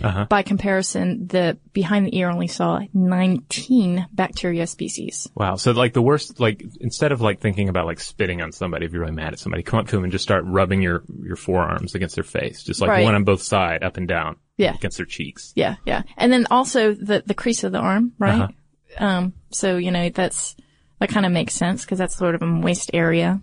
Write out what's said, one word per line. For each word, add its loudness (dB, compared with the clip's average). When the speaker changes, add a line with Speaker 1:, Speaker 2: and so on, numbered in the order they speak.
Speaker 1:
Uh-huh. 0
Speaker 2:
By 4
comparison, 0
the 0
behind 2
the -2
ear 0
only -2
saw 0
nineteen 2
bacteria -2
species. -8
Speaker 1:
Wow. 0
So, 2
like, 2
the 4
worst, 2
like, 0
instead 0
of, -2
like, 0
thinking 0
about, 0
like, -6
spitting -4
on -6
somebody, -4
if -8
you're -4
really -4
mad -6
at -14
somebody, -4
come 0
up -6
to 0
'em 0
and -2
just -2
start 0
rubbing 2
your, 0
your -6
forearms -2
against -4
their -4
face. -6
Just, -6
like, 2
Speaker 2:
Right. 6
Speaker 1:
one 6
on 2
both 4
side, 0
up -4
and -4
down. -2
Speaker 2:
Yeah. 2
Speaker 1:
Against -4
their -6
cheeks. -12
Speaker 2:
Yeah, 0
yeah. -2
And 4
then 4
also 2
the, -2
the 0
crease -2
of -2
the -2
arm, 2
right? 4
Speaker 1:
Uh-huh. -8
Speaker 2:
Um, 0
so, 0
you 0
know, 2
that's, -2
that 2
kinda 2
makes 0
sense 0
'cause -4
that's 0
sort 0
of -2
a 0
moist 0
area. 2